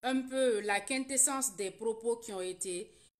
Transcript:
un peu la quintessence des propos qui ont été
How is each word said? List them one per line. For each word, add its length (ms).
un 180
peu 380
la 220
quintessence 720
des 160
propos 460
qui 140
ont 100
été 500